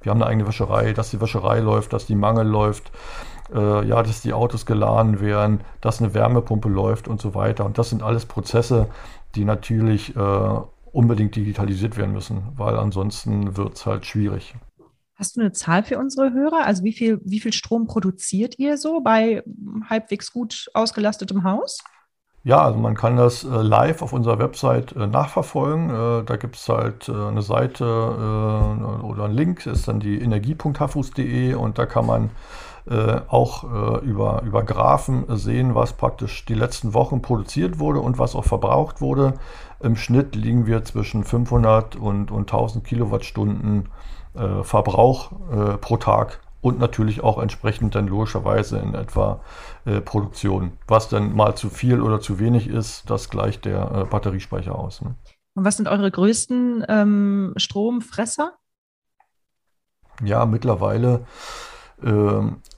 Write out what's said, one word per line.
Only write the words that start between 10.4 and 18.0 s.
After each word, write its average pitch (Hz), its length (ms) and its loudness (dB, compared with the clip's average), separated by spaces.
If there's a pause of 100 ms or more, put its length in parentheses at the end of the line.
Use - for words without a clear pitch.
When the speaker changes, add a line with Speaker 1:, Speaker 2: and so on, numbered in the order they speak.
Speaker 1:
unbedingt 113 440 4
digitalisiert 101 600 -2
werden 101 160 0
müssen, 101 300 -6 (140)
weil 107 200 0
ansonsten 101 800 -2
wird's 101 300 -6
halt 104 200 -2
schwierig. 104 500 -4 (580)
Speaker 2:
Hast - 220 -10
du 240 40 0
eine 202 120 2
Zahl 180 320 0
für - 140 -4
unsere 269 340 0
Hörer? 302 340 2
Also 185 160 2
wie 220 100 2
viel, 226 320 0
wie 196 140 -2
viel 214 140 -2
Strom 226 340 -2
produziert 190 720 -2